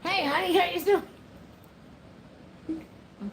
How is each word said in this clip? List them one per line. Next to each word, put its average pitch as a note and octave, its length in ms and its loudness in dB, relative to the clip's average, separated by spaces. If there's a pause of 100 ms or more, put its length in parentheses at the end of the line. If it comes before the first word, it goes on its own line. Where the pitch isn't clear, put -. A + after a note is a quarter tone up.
Hey, F4+ 240 0
honey, E4 300 2
how F#4 140 6
you E4 140 -4
doing? F#4+ 180 4 (2250)
I'm G3+ 120 -8